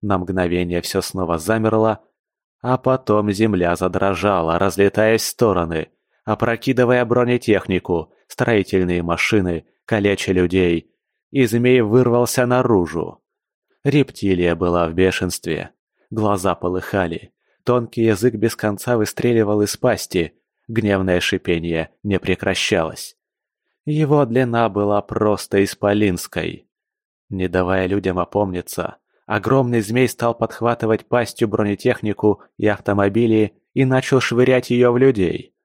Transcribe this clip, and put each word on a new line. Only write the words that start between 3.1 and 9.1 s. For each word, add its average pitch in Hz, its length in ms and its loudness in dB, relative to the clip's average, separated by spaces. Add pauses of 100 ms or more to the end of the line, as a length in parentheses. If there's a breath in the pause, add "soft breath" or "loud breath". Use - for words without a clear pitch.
земля 95 440 2
задрожала, 92 800 0
разлетаясь 101 640 2
в - 40 -6
стороны, 85 640 0 (360)
опрокидывая 120 800 0
бронетехнику, 110 1080 0 (160)
строительные 95 760 0
машины, 85 640 -2 (180)